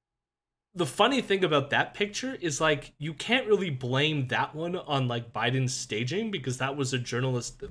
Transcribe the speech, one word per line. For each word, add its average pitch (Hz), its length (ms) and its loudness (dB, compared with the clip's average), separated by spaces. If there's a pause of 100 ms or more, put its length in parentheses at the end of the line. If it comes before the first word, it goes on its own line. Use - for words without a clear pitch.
(760)
the 175 100 0
funny 233 360 4
thing 190 240 2
about 147 240 2
that 127 240 0
picture 247 480 -4
is, 160 180 -2
like, 156 380 0
you 151 160 -6
can't 240 340 0
really 196 220 4
blame 131 580 0
that 120 260 0
one 170 220 -4
on, 139 320 0
like, 120 240 -4
Biden's 123 420 0
staging, 147 560 -2
because 135 280 -4
that 135 180 -4
was 131 180 -2
a 127 60 0
journalist 123 720 -4